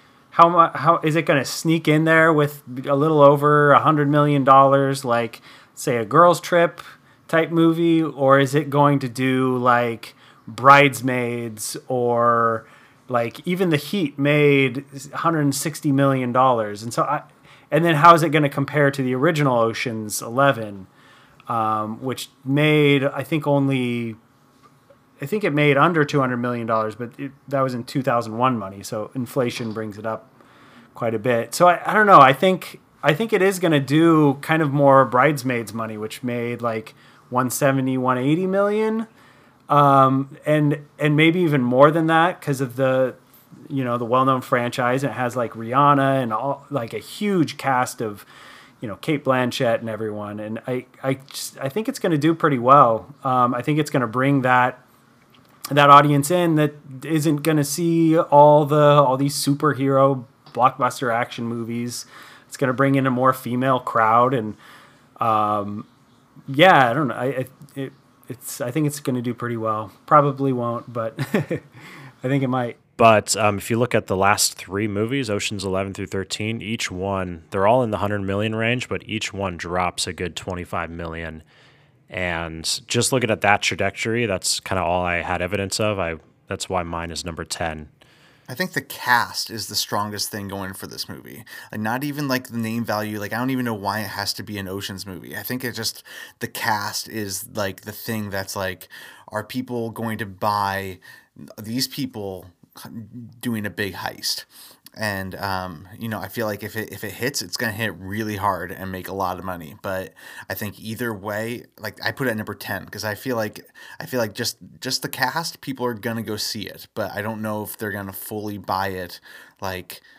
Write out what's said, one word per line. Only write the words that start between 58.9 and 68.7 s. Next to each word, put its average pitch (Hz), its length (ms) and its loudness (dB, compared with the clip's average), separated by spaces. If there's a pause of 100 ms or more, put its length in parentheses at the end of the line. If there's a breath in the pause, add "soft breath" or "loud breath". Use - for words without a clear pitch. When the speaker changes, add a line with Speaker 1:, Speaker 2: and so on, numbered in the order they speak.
Speaker 1:
these 143 180 -2
superhero 139 880 2 (260)
blockbuster 123 640 0
action 120 320 -4
movies. 117 600 -8 (420 loud breath)
It's - 100 -18
gonna 127 160 0
bring 139 220 2
in 135 100 2
a 135 60 2
more 127 220 2
female 127 480 0
crowd, 117 520 4
and, 107 220 -4 (640 soft breath)
um, 107 680 -2 (600)
yeah, 143 420 6
I 117 40 0
don't 143 160 0
know. 110 60 -4
I, 123 100 -6
I, 127 200 -4 (300)
it, 135 180 -10 (360)
it's, - 320 -12
I 123 100 -4